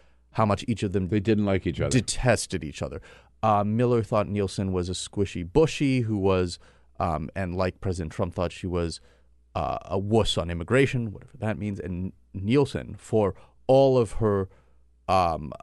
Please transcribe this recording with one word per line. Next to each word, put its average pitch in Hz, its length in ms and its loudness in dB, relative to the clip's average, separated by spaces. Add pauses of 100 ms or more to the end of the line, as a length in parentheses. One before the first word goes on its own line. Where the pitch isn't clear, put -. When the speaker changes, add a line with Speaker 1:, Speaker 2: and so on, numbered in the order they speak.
(320)
Speaker 1:
how 113 140 2
much 101 220 0
each 113 160 -2
of 98 100 -2
them 95 160 0
Speaker 2:
They 104 100 2
didn't 104 260 2
like 95 220 0
each 82 120 -2
other. 73 120 0
Speaker 1:
detested 107 720 0
each 71 180 -10
other. 73 200 -8 (400)
Uh, 104 220 2
Miller 117 400 2
thought 104 240 0
Nielsen 98 460 -2
was 90 160 -2
a 92 40 -4
squishy 92 560 -4
bushy 131 520 2
who 110 160 -2
was, 92 420 2 (400)
um, 78 360 -2
and 90 200 -4
like 92 260 -2
President 85 300 -4
Trump, 92 220 -4
thought 87 180 -2
she - 160 -10
was, 85 320 -2 (560)
uh, 71 300 -2
a 98 140 -4
wuss 104 380 2
on 85 120 -2
immigration, 117 640 0
whatever - 260 -18
that 107 220 -4
means. 101 200 -6
And 90 340 -6 (200)
Nielsen, 104 640 0
for 104 380 0 (320)
all 131 300 6
of 117 160 2
her, 101 360 0 (580)
um, 82 560 0